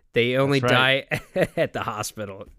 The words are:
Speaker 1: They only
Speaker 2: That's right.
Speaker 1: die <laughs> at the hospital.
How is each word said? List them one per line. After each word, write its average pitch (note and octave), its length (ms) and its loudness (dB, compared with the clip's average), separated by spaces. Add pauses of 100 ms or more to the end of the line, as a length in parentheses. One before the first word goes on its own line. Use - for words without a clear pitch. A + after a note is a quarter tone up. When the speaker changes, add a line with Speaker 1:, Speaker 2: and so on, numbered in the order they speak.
(140)
Speaker 1:
They A#2+ 220 2
only C#3 240 2
Speaker 2:
That's B2 140 2
right. C3 340 2 (260)
Speaker 1:
die F#3 200 2
<laughs> - 20 -20
at D#3 160 0
the G#2+ 120 -8
hospital. G#2 600 -8 (140)